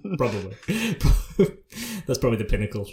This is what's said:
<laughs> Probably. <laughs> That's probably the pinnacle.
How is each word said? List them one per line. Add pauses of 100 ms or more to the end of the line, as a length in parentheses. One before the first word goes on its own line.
<laughs>
Probably. (100)
<laughs> (1120)
That's
probably
the
pinnacle.